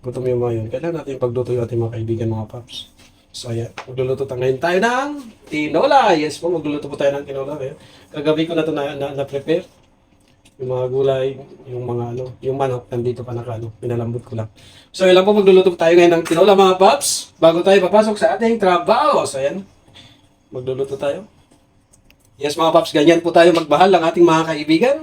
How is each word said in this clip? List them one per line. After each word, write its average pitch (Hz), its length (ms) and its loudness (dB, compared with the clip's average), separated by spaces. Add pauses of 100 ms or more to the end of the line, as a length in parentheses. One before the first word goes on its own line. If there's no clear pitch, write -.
Gutom 127 240 -10
yung 123 160 0
mga 120 160 -2
yun. 110 160 -6
Kailangan 165 320 -6
natin 135 160 -10
pagluto 123 320 -4
yung 120 160 -4
ating 120 80 -6
mga 117 240 -4
kaibigan, 113 320 -4
mga 110 160 -8
paps. - 400 -18 (480)
So, 113 160 -10
ayan. 117 160 -6 (160)
Magluluto 131 400 -4
ta-, 127 160 -8
ngayon 131 160 0
tayo 175 240 0
ng 247 280 0 (440)
tinola. 175 640 2
Yes 151 240 -4
po, 175 80 -4
magluluto 147 400 -4
po 139 80 -10
tayo 143 240 0
ng 143 80 -14
tinola. 135 320 -8
Ayan. - 160 -10 (400)
Kagabi 151 320 -2
ko 170 80 -4
na 156 80 -2
to 156 80 -4
na, 143 240 -6
na, 139 160 -8
na-prepare. 143 560 -6 (920)
Yung 127 160 -6
mga 127 160 -4
gulay, 135 480 -2 (320)
yung 123 160 -10
mga 120 240 -6
ano, 127 320 -12
yung 135 160 -4
manok, 127 320 -6
nandito 120 320 -6
pa 120 80 -14
naka, 117 240 -10
ano, 113 240 -12
pinalambot 117 400 -6
ko - 160 -14
lang. 110 160 -10 (400)
So, 185 160 2
ayan 185 80 8
lang 185 80 4
po, 208 80 2
magluluto 190 400 6
tayo 170 240 4
ngayon 170 240 6
ng 160 80 -6
tinola, 185 240 4
mga 190 240 6
paps. 214 640 2
Bago 165 240 4
tayo 196 240 6
papasok 214 320 2
sa 214 160 2
ating 226 240 0
trabaho. 214 640 2
So, 135 160 -8
ayan. 165 240 -4 (880)
Magluluto 131 480 -6
tayo. 147 240 -4 (1120)
Yes, - 240 -6
mga 160 160 2
paps, 160 160 2
ganyan 165 320 4
po 170 80 -2
tayo 170 240 6
magmahal 160 320 2
ng 175 160 2
ating 170 160 0
mga 160 220 4 (100)
kaibigan. 160 500 0